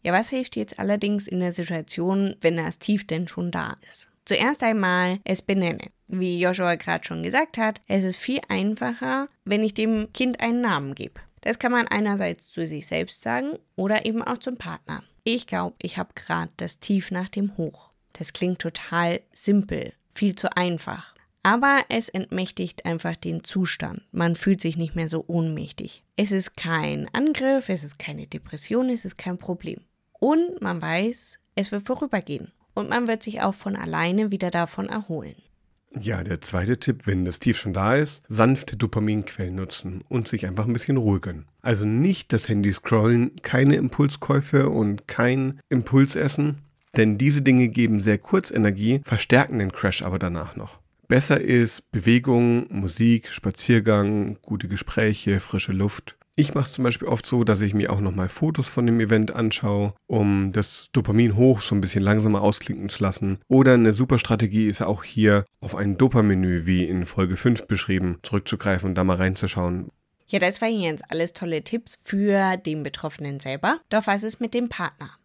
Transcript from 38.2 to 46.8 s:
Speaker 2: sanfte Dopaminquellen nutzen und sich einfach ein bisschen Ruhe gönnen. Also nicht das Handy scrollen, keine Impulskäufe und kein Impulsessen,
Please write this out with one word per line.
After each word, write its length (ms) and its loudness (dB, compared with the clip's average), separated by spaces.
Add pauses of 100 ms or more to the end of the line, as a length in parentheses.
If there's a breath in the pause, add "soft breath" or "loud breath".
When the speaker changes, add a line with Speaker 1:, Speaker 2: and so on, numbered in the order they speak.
Speaker 2:
sanfte 480 2
Dopaminquellen 800 -2
nutzen 520 -8
und 200 -2
sich 180 -4
einfach 200 -4
ein 60 0
bisschen 260 0
Ruhe 200 4
gönnen. 280 -8 (160)
Also 220 0
nicht 480 2
das 160 0
Handy 240 2
scrollen, 600 4 (100)
keine 320 4
Impulskäufe 920 2
und 400 0
kein 500 0 (100)
Impulsessen, 920 2 (380)